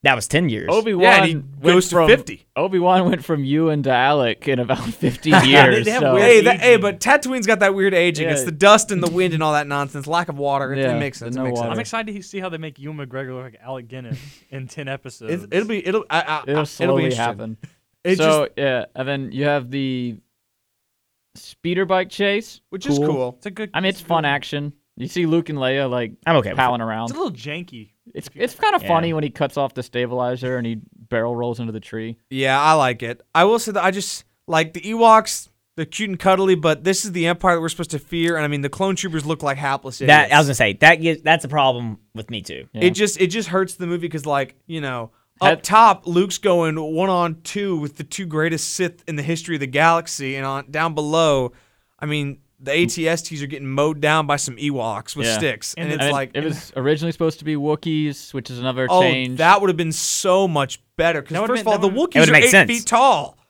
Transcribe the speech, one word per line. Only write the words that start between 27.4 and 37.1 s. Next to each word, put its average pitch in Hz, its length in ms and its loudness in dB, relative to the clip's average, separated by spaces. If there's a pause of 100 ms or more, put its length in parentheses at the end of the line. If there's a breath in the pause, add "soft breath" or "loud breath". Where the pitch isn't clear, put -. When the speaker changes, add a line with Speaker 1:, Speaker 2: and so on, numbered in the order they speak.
Speaker 2:
It's, - 140 -12
Speaker 4:
If - 80 -20
you - 80 -6
Speaker 2:
it's 240 120 -6
kinda 415 260 0
Speaker 1:
Yeah. 196 60 -8
Speaker 2:
funny 165 260 0
when 156 100 -2
he 147 60 -4
cuts - 280 -4
off 139 160 -2
the 123 100 -8
stabilizer 123 760 -4
and 120 100 -4
he 113 100 -6 (320)
barrel 117 260 -2
rolls 120 240 -6
into 113 120 -8
the 107 80 -10
tree. 113 380 -10 (120)
Speaker 3:
Yeah, 135 320 0
I 156 120 6
like 127 280 2
it. 120 200 -10 (120)
I 170 120 4
will 226 140 4
say 226 120 -6
that 190 120 -2
I 190 80 2
just, - 340 -8 (220)
like, 160 260 0
the 180 80 -12
Ewoks, 220 640 4 (300)
they're 160 80 -4
cute 208 240 -8
and 185 100 -8
cuddly, 190 360 4
but 156 280 0
this 190 220 -2
is 196 80 -8